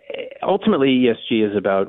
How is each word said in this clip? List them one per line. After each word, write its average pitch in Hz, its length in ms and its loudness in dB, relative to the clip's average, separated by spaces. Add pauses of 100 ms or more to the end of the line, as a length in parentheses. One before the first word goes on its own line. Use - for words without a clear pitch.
(420)
ultimately, 180 480 2
E 127 200 4
S 110 60 0 (120)
G 110 140 0
is 104 140 0
about 98 320 0